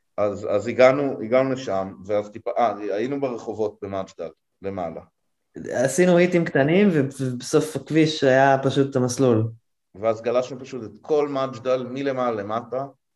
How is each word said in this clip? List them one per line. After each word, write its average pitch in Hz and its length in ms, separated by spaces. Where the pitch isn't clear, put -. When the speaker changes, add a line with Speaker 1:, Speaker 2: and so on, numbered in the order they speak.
Speaker 1:
אז, 98 340
אז 104 180
הגענו, 127 540
הגענו 127 300
לשם, 98 400
ואז 104 240
טיפה, - 280
אה, 113 160
היינו 131 260
ברחובות 110 640
במג'דל, 95 460
למעלה. 87 380
Speaker 2:
עשינו 170 460
היטים 175 280
קטנים, 160 480
ו-, 151 80
ובסוף 131 560
הכביש 151 480
היה 135 380
פשוט 139 340
המסלול. 123 520
Speaker 1:
ואז 110 280
גלשנו 123 380
פשוט 127 240
את 104 160
כל 147 280
מג'דל, 127 600
מלמעלה 127 520
למטה, 117 420